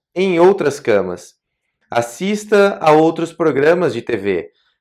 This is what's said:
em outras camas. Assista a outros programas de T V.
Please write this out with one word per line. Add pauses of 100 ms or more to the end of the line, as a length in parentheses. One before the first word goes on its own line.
(140)
em
outras
camas. (560)
Assista
a
outros
programas
de
T
V. (300)